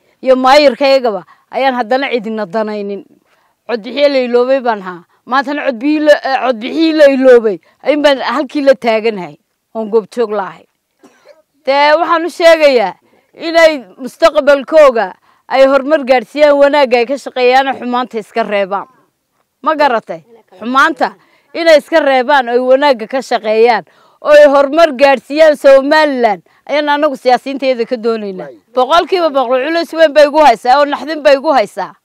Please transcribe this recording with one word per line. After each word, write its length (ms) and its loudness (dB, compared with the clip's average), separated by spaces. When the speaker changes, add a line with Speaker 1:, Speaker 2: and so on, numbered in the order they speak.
Speaker 1:
iyo 160 2
maayirkaygaba 880 2
ayaan 240 -2
haddana 380 -4
cidina 340 -6
danaynin. 580 -8
Codbixiye 400 -4
la 100 0
iloobay 420 0
baan 240 -6
ahaa. 200 -14
Maantana 380 -4
codbihii 360 -4
la, 200 2
eh, 240 -4
codbixii 480 -4
la 160 2
iloobay 500 2
ayuun 200 -2
baan 180 2
halkii 480 -6
la 60 4
taaganahay, 640 -4
oon 160 -8
goobjoog 400 -4
lahay. 340 -10
Dee, 320 2
waxaan 300 -2
u 40 -6
sheegayaa, 640 2
inay 340 2
mustaqbalkooga 1160 0
ay 180 2
horumar 380 0
gaadhsiiyaan, 540 0
wanaagga 400 2
ay 80 0
ka 100 -6
shaqeeyaan, 640 0
xumaanta 400 -6
iska 240 -8
reebaan. 440 -4
Ma 120 -2
garatay? 460 -2
Xumaanta 540 -2
inay 240 4
iska 220 0
reebaan 480 0
oo 40 -4
ay 80 0
wanaagga 480 0
ka 140 -6
shaqeeyaan 640 0
oo 100 2
ay 200 8
horumar 400 2
gaadhsiiyaan 640 2
Somaliland 880 2
ayaan 220 -4
anagu 280 -2
siyaasiyiinteeda 680 -2
ka 100 -6
doonaynaa. 540 -8
Speaker 2:
Waay. 80 -20
Speaker 1:
Boqolkiiba 560 0
boqol 360 -2
culays 260 -4
weyn 200 2
bay 160 6
igu 160 -2
haysaa 340 2
oo 60 4
naxdin 380 -8
bay 140 4
igu 160 -4
haysaa. 420 -4